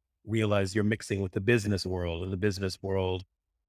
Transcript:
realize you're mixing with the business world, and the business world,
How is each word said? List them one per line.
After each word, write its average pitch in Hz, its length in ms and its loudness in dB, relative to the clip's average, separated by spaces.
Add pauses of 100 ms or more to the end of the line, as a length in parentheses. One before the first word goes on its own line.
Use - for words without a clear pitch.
(240)
realize 104 520 0
you're 104 80 4
mixing 107 380 0
with 95 100 -4
the 98 100 -2
business 104 440 2
world, 87 380 -2
and 95 80 -4
the 95 60 -2
business 98 460 -2
world, 95 400 -2 (460)